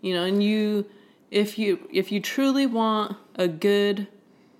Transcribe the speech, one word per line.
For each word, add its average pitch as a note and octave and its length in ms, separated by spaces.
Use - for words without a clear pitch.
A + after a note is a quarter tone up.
You F#3+ 120
know, F3 100
and G3+ 180
you, G#3+ 420
if G#3 280
you, G3+ 320
if F#3+ 220
you G3+ 80
truly C4+ 460
want A3 500
a F#3 120
good G3+ 600